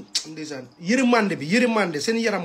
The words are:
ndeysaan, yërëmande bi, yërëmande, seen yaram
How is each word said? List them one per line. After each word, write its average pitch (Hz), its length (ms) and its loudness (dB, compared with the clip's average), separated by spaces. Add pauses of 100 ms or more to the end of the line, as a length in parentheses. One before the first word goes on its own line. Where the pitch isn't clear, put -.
(280)
ndeysaan, 147 380 -14 (160)
yërëmande 226 560 2
bi, 139 80 -8
yërëmande, 208 540 2
seen 226 180 -2
yaram 202 260 -2